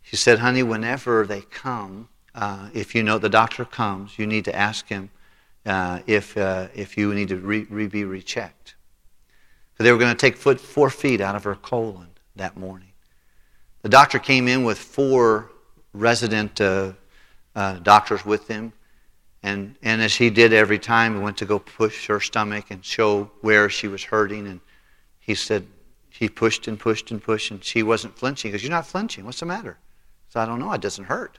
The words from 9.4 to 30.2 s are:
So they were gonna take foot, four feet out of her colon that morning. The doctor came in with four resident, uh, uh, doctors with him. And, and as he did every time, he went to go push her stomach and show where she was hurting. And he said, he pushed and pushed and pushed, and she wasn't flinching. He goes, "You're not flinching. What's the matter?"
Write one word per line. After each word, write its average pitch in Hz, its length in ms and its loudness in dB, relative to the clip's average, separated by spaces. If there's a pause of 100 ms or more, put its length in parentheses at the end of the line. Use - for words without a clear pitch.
So 110 60 -2
they 120 80 8
were 120 60 6
gonna 120 160 2
take 131 240 2
foot, 135 240 2
four 139 300 0
feet 123 300 -2
out 98 140 -4
of 101 80 -10
her 101 120 -6
colon 101 540 -8 (260)
that 95 200 -10
morning. 95 360 -16 (920)
The 107 80 -8
doctor 135 300 8
came 127 280 2
in 127 160 2
with 110 140 0
four 120 720 2 (440)
resident, 107 680 0
uh, 95 320 0 (600)
uh, 98 240 -4
doctors 101 460 4
with 104 220 -2
him. 113 260 -10 (680)
And, 101 400 -6
and 113 200 0
as 110 140 2
he 120 140 4
did 113 220 8
every 107 260 6
time, 113 380 2
he 98 60 -6
went 101 160 -6
to 104 80 -8
go 104 120 -2
push - 500 -4
her 104 120 0
stomach 104 500 -4
and 95 140 -16
show 104 480 0 (100)
where 107 280 4
she - 180 -6
was 98 160 -10
hurting. 104 420 -2
And 92 140 -14 (600)
he 110 160 -4
said, 101 300 -4 (440)
he - 180 -6
pushed - 400 -2
and 107 120 -10
pushed - 320 -4
and 107 100 -10
pushed, 110 300 -4
and 98 120 -16
she 113 200 -2
wasn't 107 340 -2
flinching. 127 320 -6
He 98 40 -8
goes, 104 100 -6
"You're 143 80 -6
not 170 160 -4
flinching. 190 360 -8
What's 120 160 -14
the 170 60 -10
matter?" 175 320 -10 (520)